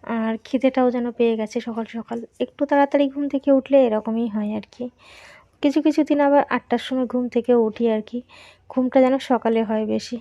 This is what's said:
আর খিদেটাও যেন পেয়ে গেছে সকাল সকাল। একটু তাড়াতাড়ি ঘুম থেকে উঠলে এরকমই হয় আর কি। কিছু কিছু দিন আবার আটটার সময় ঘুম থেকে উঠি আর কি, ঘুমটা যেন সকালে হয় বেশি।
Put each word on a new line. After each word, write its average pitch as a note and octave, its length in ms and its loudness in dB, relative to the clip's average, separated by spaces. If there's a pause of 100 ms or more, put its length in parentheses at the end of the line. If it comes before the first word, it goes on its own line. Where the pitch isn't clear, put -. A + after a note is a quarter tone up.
আর A3+ 300 -4 (100)
খিদেটাও B3+ 480 0
যেন A#3+ 200 -4
পেয়ে A#3 260 0
গেছে G#3+ 240 -6
সকাল A3+ 260 -8
সকাল। A#3 300 -10 (220)
একটু - 260 -6
তাড়াতাড়ি C#4+ 420 2
ঘুম C#4 200 -6
থেকে C#4 240 -2
উঠলে C4+ 260 4 (100)
এরকমই A3 400 -2
হয় G#3 280 -4
আর G#3 160 -10
কি। B3 140 -12 (800)
কিছু D4 180 2
কিছু D#4 220 2
দিন C#4+ 180 0
আবার C#4+ 280 4
আটটার A#3+ 380 -2
সময় B3+ 200 -2
ঘুম B3 220 -2
থেকে A#3 220 -2 (160)
উঠি A3 220 -4
আর A3 120 0
কি, A#3+ 180 -10 (500)
ঘুমটা B3+ 320 0
যেন B3+ 180 4
সকালে A3+ 440 0
হয় A3 220 -2
বেশি। A3 360 -4